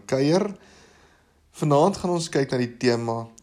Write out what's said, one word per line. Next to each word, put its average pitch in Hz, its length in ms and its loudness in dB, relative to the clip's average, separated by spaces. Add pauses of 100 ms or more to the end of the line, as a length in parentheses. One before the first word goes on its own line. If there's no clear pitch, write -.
kuier. 147 380 2 (1120)
Vanaand 156 400 4
gaan 180 160 -4
ons 165 160 -4
kyk 139 220 0
na 131 80 -2
die 120 180 -4
tema, 117 380 0 (260)